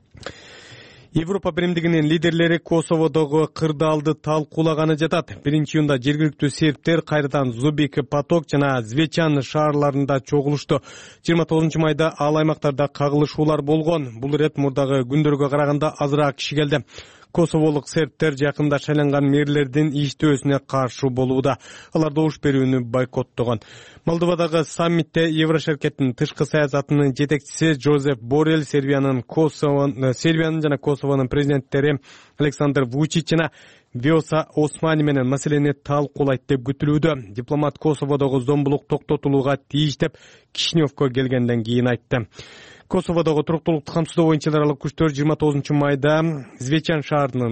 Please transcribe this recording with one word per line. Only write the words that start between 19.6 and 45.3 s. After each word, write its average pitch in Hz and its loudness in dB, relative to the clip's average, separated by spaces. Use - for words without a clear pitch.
иштөөсүнө 143 0
каршы 135 -2
болууда. 127 0
Алар 156 0
добуш 156 0
берүүнү 131 2
бойкоттогон. 123 -4
Молдовадагы 170 0
саммитте 165 0
Еврошеркеттин 156 0
тышкы 151 -2
саясатынын 143 0
жетекчиси 147 0
Жозеф 139 0
Боррелл 156 2
Сербиянын 135 0
Косово, 143 0
э, 131 -2
Сербиянын 160 0
жана 147 0
Косовонун 139 -2
президенттери 143 0
Александр 143 0
Вучич 147 -2
жана 160 0
Виоса 156 0
Османи 156 0
менен 139 2
маселени 143 0
талкуулайт 139 -2
деп 135 0
күтүлүүдө. 143 -2
Дипломат 143 -2
Косоводогу 139 0
зомбулук 143 -2
токтотулууга 139 -2
тийиш 143 -2
деп 160 -4
Кишиневко 147 0
келгенден 123 0
кийин 120 0
айтты. 120 -4
Косоводогу 165 0
туруктуулукту 160 -2
камсыздоо 165 0
боюнча 160 2
эл 151 2
аралык 147 2
күчтөр 160 0
жыйырма 147 0